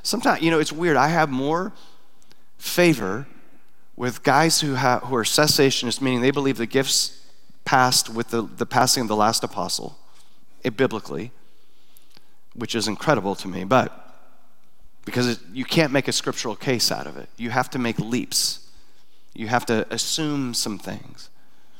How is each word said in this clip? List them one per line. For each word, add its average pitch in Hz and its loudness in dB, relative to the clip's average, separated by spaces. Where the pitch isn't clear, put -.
Sometimes, - 2
you 165 4
know, 165 4
it's 156 2
weird. 156 2
I 139 6
have 160 4
more 151 -2
favor 131 4
with 123 -2
guys 151 6
who 143 0
ha-, 127 4
who 127 -2
are 113 4
cessationist, 135 4
meaning 127 2
they 131 6
believe 139 0
the 117 0
gifts - 2
passed 127 4
with 113 -4
the, 117 0
the 104 -4
passing 123 4
of 113 -2
the 107 2
last 107 4
apostle, - -4
eh, 127 0
biblically, 107 -2
which 117 -4
is 110 2
incredible 101 2
to - -8
me, 92 -6
but - 0
because 123 2
it, 117 0
you 127 -4
can't 147 4
make 139 4
a 135 0
scriptural - -2
case 123 0
out - -4
of 71 -10
it. 64 -10
You 113 -4
have 127 2
to 135 -2
make 117 0
leaps. - -2
You 110 -6
have 120 2
to 110 2
assume 139 -2
some 104 -2
things. - -10